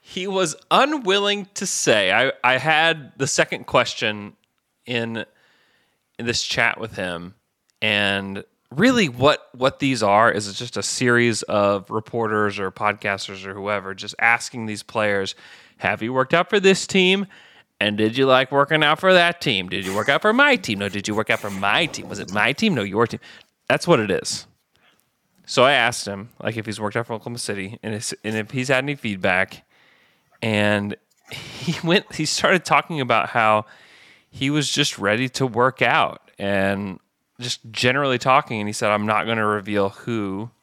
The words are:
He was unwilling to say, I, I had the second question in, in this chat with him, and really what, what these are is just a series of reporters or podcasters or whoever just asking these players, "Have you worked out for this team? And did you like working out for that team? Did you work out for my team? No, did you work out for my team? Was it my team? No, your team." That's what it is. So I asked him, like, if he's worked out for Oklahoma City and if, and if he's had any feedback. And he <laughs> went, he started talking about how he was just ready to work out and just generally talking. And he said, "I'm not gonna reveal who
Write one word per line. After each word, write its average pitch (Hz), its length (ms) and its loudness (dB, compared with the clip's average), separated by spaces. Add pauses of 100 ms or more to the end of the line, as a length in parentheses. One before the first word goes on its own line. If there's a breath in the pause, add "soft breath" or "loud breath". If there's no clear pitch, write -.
He - 260 -10
was 185 300 -2 (140)
unwilling 202 840 2
to 196 120 -6
say, 104 460 2
I, 123 200 2 (100)
I 127 160 4
had 156 580 0
the 131 100 -2
second 151 400 -2
question 107 680 -2 (520)
in, 117 380 -4 (920)
in 117 80 -8
this 117 160 -4
chat - 380 0
with 107 160 -10
him, 90 380 -8 (460)
and 101 640 0 (260)
really 220 380 2
what, 127 440 2
what 127 260 0
these 131 240 0
are 107 300 6
is 101 260 -4
just 123 180 -10
a 101 60 -6
series 120 640 2
of 101 460 2
reporters 107 680 -2
or 95 140 -4
podcasters 101 760 -4
or 95 80 -10
whoever 98 400 -4
just 101 240 -12
asking 117 480 0
these 107 160 -8
players, 101 520 -2 (440 loud breath)
"Have 98 240 -2
you 117 100 -4
worked 131 220 0
out 175 160 2
for 214 80 2
this 190 300 4
team? 190 380 2 (520 loud breath)
And 104 180 0
did 110 200 2
you 135 100 4
like 131 260 4
working 143 300 4
out 151 160 4
for 190 160 4
that 170 260 4
team? 92 280 -2
Did 92 180 -4
you 92 80 -6
work - 140 -2
out 143 140 2
for 214 100 2
my 277 240 4
team? 117 240 -4
No, 101 80 -2
did 98 200 -6
you 107 60 -2
work 107 160 -2
out 113 100 2
for 107 100 -8
my 101 360 0
team? - 220 -12
Was 101 100 -10
it 80 140 -10
my 107 200 0
team? 208 220 0
No, 117 80 0
your 98 240 0
team." 110 140 -8 (480 loud breath)
That's 143 180 0
what 160 140 6
it 104 100 0
is. - 360 -4 (1000 soft breath)
So - 180 2
I 139 80 6
asked 120 340 2
him, 101 240 -8 (120)
like, 110 140 -4
if 110 100 -6
he's 107 140 -8
worked 104 160 -4
out 113 100 -2
for 117 80 -8
Oklahoma 117 240 -10
City 101 440 -8
and 107 120 -6
if, 107 180 -8 (120)
and 110 120 -4
if 107 140 -4
he's 127 180 -4
had 131 160 2
any 143 120 -4
feedback. 95 680 -2 (800 soft breath)
And 104 540 0 (360)
he - 480 -8
<laughs> - 60 -12
went, 175 280 0
he 156 100 -4
started - 400 -2
talking 151 360 -2
about 120 300 0
how 110 360 2 (640 loud breath)
he - 180 -4
was 147 220 0
just - 280 -2
ready 107 320 0
to - 160 -2
work 123 360 0
out 127 560 0
and 98 600 -2 (420)
just 120 200 -8 (100)
generally 127 460 0
talking. 131 440 2
And 104 80 -4
he 104 40 -6
said, 104 180 0
"I'm 104 160 2
not 107 200 0
gonna 113 200 0
reveal 104 440 0
who 104 580 -6 (140)